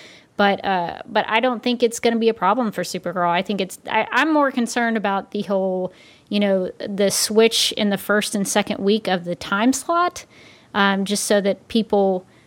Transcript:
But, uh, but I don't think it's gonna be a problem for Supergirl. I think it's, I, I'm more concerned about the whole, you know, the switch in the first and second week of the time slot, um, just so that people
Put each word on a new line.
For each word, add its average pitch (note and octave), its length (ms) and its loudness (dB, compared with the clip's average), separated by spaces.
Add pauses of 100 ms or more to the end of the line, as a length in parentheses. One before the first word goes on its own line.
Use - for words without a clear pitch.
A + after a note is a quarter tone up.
(380)
But, G3+ 260 2
uh, F3 420 -2
but G#3 220 -2
I A3+ 140 2
don't A#3+ 200 0
think B3 220 -2
it's A#3 160 0
gonna A#3 160 2
be A3+ 140 2
a A3 40 4
problem G#3+ 380 0
for F#3 120 -4
Supergirl. F3 460 -4
I E3+ 120 2
think G3 180 -4
it's, F#3+ 180 -6 (120)
I, - 200 0
I'm D4 220 2
more C#4+ 200 2
concerned A#3 440 -2
about G3 360 -2
the G#3 100 -4
whole, F#3 500 -2 (380)
you G#3 100 -2
know, G3 320 0 (160)
the G3 240 0
switch A3 600 2
in G#3 160 -2
the G3 80 0
first G#3 380 0
and G3 120 -2
second G#3 320 0
week G3+ 300 0
of F3+ 160 0
the F3 100 -4
time A3 380 0
slot, F4 520 -2 (480)
um, G3 300 2
just G3 220 -2
so G3+ 160 4
that F#3+ 260 -2
people G3 580 2 (200)